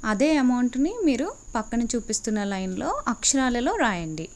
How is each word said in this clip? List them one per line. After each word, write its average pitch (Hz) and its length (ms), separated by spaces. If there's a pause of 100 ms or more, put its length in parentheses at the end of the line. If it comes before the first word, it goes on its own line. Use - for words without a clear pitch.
(140)
అదే 247 160 (140)
అమౌంట్ని 247 500 (160)
మీరు 262 180 (300)
పక్కన 233 260 (120)
చూపిస్తున్న 214 460 (120)
లైన్లో 190 360 (260)
అక్షరాలలో 262 600 (100)
రాయండి. 165 500